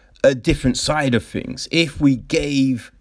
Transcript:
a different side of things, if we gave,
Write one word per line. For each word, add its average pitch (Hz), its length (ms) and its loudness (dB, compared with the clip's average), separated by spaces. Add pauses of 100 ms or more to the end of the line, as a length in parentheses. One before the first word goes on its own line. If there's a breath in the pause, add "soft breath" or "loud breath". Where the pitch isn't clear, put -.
(240 soft breath)
a 135 120 4
different 127 420 0
side 147 380 0
of 110 100 -2
things, - 460 -10
if 160 280 0
we 139 160 4
gave, 135 840 -2